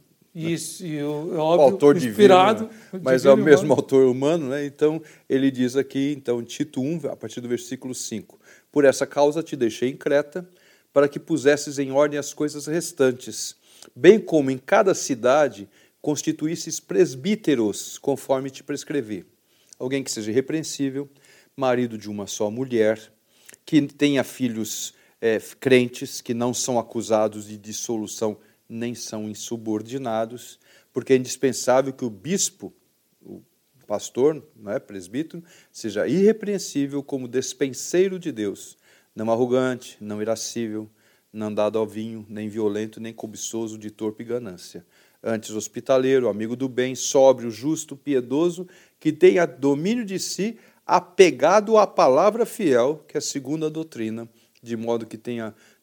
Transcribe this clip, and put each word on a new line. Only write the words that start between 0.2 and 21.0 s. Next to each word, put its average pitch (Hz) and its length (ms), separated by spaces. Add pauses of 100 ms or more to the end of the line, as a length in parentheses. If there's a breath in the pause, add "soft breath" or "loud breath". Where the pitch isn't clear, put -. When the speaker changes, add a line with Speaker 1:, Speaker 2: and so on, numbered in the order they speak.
Speaker 1:
Isso, 165 520
e 151 180
o, 151 300
é 170 40
Speaker 2:
O 156 40
Speaker 1:
óbvio, 160 300
Speaker 2:
autor 143 240
divino, 120 160
Speaker 1:
inspirado, 190 520 (300 loud breath)
Speaker 2:
né? 185 100
Mas 131 220
é 139 40
o 135 60
Speaker 1:
divino 139 100
Speaker 2:
mesmo 143 200
Speaker 1:
humano. 147 160
Speaker 2:
autor 135 260
humano, 139 420
né? 143 160
Então, 151 360 (260 soft breath)
ele 135 240
diz 123 240
aqui, 139 420
então, 120 260
Tito 147 380
um, 156 180 (100)
a - 60
partir 117 260
do 120 80
versículo 127 460
cinco: - 440 (320 soft breath)
"Por 143 140
essa 135 220
causa 147 360
te 160 120
deixei 120 340
em 143 80
Creta, 151 500 (460 soft breath)
para 143 160
que 151 100
pusesses 143 600
em 135 120
ordem 147 280
as 143 140
coisas 147 340
restantes, 131 880 (400 soft breath)
bem 180 240
como 151 320
em 131 60
cada 196 360
cidade 123 720 (340 soft breath)
constituísses 156 800
presbíteros, 143 1160
conforme 135 520
te 131 140
prescrevi. 135 640 (520 soft breath)
Alguém 131 260
que - 80
seja 107 200
irrepreensível, 139 800 (460 soft breath)